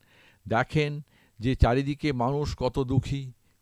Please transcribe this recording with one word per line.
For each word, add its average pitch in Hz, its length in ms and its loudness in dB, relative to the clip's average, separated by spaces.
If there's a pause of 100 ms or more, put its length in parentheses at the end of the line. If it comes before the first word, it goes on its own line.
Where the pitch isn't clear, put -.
(480)
দেখেন 147 540 0 (380)
যে 120 160 0
চারিদিকে 139 580 2
মানুষ 139 440 -2
কত 127 220 -2
দুঃখী, 131 520 -2 (300)